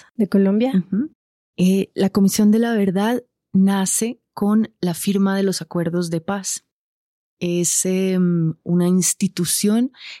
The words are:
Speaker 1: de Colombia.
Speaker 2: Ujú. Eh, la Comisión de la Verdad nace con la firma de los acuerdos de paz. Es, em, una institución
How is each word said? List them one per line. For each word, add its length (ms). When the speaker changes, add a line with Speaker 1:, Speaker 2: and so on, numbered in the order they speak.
Speaker 1:
de 140
Colombia. 440
Speaker 2:
Ujú. 380
Eh, 380
la 160
Comisión 420
de 80
la 140
Verdad 500
nace 680
con 460
la 140
firma 420
de 60
los 180
acuerdos 500
de 100
paz. 440
Es, 440
em, 680
una 220
institución 1080